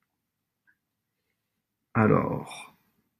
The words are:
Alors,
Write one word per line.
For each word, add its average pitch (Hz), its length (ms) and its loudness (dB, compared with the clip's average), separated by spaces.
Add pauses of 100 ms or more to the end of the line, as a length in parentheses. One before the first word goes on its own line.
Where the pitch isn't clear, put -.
(1900)
Alors, - 800 0 (480)